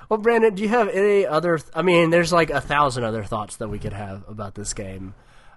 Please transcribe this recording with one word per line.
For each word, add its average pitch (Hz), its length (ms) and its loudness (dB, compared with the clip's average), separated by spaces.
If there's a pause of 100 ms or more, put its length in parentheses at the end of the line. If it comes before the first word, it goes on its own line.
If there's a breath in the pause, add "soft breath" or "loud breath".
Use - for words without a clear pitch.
Well, 220 100 0
Brandon, 226 360 4
do 185 80 -4
you 214 80 0
have 226 180 2
any 196 380 2
other 160 320 0
th-, - 160 -12
I 160 80 -2
mean, 170 280 4
there's, 170 220 4
like, 165 180 4
a 143 100 0
thousand 135 440 0
other 110 200 -4
thoughts 107 320 -6
that 110 120 -8
we 104 100 -8
could 104 140 -8
have 98 360 -12
about 104 260 -12
this 101 200 -10
game. 95 400 -10 (420 soft breath)